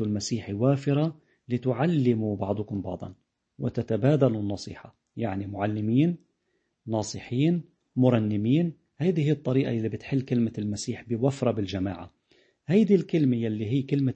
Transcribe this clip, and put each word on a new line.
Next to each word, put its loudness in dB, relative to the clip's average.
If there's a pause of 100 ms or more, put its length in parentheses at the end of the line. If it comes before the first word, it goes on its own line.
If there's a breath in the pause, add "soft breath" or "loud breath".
المسيح -4
وافرة، 0 (280 soft breath)
لتعلموا 0
بعضكم -4
بعضاً -10 (440)
وتتبادلوا 2
النصيحة". -8 (200)
يعني -4
معلمين، 0 (720)
ناصحين، 0 (320)
مرنمين، 2 (260)
هيدي 0
هي 2
الطريقة 0
اللي -2
بتحل -4
كلمة 0
المسيح -6
بوفرة 0
بالجماعة. -6 (540 soft breath)
هيدي 6
الكلمة 2
يلي -2
هي 0
كلمة 0